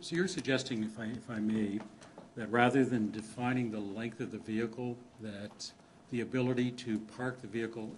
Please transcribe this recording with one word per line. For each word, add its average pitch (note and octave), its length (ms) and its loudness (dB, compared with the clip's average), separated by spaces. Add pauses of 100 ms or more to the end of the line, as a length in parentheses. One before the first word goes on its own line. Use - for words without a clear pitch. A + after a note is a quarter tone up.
so - 120 -6
you're F3+ 140 4
suggesting, B2+ 560 0
if G#2+ 160 -6
I, A2+ 60 -4
if A2+ 240 -8
I A2+ 80 -2
may, G#2+ 420 2 (560)
that G#2+ 160 -4
rather B2 320 8
than A2+ 260 2
defining A#2+ 600 0
the G#2+ 100 -4
length A2 400 -6
of G2+ 120 -4
the G#2+ 60 -6
vehicle, A#2 600 -2 (240)
that G#2 500 -10 (380)
the A#2+ 100 0
ability B2 520 2
to A2+ 260 -2 (180)
park B2+ 240 -4
the A2+ 80 -12
vehicle A2+ 500 -4